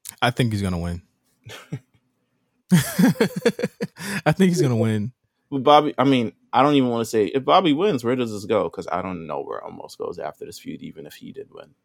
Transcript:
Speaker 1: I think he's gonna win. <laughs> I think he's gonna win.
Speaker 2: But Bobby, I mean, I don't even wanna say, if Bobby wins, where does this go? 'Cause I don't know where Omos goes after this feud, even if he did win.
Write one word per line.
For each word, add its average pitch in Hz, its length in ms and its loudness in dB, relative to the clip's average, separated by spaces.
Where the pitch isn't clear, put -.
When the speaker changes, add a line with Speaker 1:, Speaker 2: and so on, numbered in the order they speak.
Speaker 1:
I 117 100 2
think 123 200 0
he's 104 120 -2
gonna 92 160 -2
win. 87 240 -6
<laughs> - 20 0
I - 1600 0
think 190 180 4
he's 175 120 0
gonna 127 140 2
win. 110 380 0
Speaker 2:
But 135 140 -4
Bobby, 147 340 6
I 123 60 4
mean, 127 300 2
I 120 120 4
don't 147 120 4
even 127 140 4
wanna 117 160 0
say, 107 220 2
if 131 180 -4
Bobby 160 280 4
wins, 156 300 0
where 120 120 0
does 123 160 -2
this 104 140 -10
go? 92 240 0
'Cause 87 220 -12
I 90 100 -2
don't 90 260 -8
know 71 140 -6
where - 200 -10
Omos - 360 -16
goes - 220 -10
after 73 260 -12
this 85 140 -16
feud, 76 220 -14
even 78 240 -16
if 71 100 -20
he - 160 -18
did - 200 -18
win. 76 220 -20